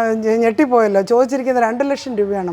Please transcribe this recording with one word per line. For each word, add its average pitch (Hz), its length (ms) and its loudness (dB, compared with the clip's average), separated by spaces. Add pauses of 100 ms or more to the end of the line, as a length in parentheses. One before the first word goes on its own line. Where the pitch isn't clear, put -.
(220)
ഞെ-, 220 200 0
ഞെട്ടിപ്പോയല്ലോ. 226 580 2
ചോദിച്ചിരിക്കുന്നത് 247 640 0
രണ്ട് 247 260 -2
ലക്ഷം 262 300 -6
രൂപയാണ് 196 320 -4